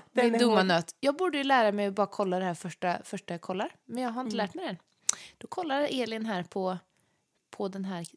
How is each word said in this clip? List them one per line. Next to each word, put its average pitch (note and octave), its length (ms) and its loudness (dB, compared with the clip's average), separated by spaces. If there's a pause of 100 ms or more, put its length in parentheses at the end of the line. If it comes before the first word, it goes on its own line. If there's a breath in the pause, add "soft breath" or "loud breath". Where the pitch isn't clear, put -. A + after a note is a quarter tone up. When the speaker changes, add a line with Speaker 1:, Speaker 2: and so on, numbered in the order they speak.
(120)
Speaker 1:
Den B3 140 4
Speaker 2:
min A#3 100 4
Speaker 1:
är A#3 40 4
Speaker 2:
dumma A3+ 160 6
Speaker 1:
hård. F#3 100 6
Speaker 2:
nöt, F3 340 2
jag C#4 180 2
borde F4 200 0
ju C#4 60 0
lära B3 280 6
mig G3+ 160 0
att G3 60 -2
bara G3 140 2
kolla F#3+ 320 0
det F#3+ 60 -2
här F3+ 80 -2
första, F3 500 -4
första - 300 -8
jag E3+ 80 -8
kollar. G3+ 340 -6 (100)
Men B3 180 -6
jag B3 60 -2
har A#3 120 -6
inte A#3+ 140 -6
Speaker 1:
Mm. G#3+ 100 0
Speaker 2:
lärt F3+ 80 -8
mig F4 120 -8
det C4+ 60 -4
än. F3 60 -8 (600 loud breath)
Då - 100 -18
kollar D4 340 -2 (100)
Elin A3 340 -4
här F#3 180 -4
på, F#3 340 -4 (720)
på G#3 160 -4
den F#3+ 180 -6
här F3 200 -8 (120)